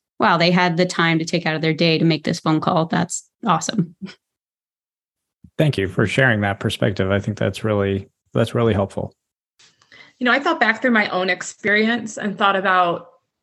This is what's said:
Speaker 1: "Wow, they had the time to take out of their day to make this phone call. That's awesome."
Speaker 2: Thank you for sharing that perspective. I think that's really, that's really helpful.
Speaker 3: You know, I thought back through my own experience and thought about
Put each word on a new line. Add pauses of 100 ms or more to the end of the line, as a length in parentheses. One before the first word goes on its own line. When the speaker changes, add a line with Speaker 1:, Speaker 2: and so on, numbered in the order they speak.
(180)
Speaker 1:
"Wow,
they
had
the
time
to
take
out
of
their
day
to
make
this
phone
call.
That's (180)
awesome." (1600)
Speaker 2:
Thank
you
for
sharing
that
perspective.
I
think
that's
really, (240)
that's
really
helpful. (1040)
Speaker 3:
You
know,
I
thought
back
through
my
own
experience
and
thought
about (320)